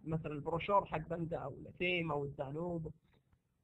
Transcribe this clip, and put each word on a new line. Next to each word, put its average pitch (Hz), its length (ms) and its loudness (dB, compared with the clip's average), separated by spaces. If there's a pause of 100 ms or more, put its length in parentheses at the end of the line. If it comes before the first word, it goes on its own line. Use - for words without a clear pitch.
مثلا 156 280 0
البروشور 165 520 4
حق 160 240 -4
بندا 165 280 -2
أو 139 240 -4
الأثيم 175 500 0
أو 147 140 0
الدانوب، 151 680 -4 (720)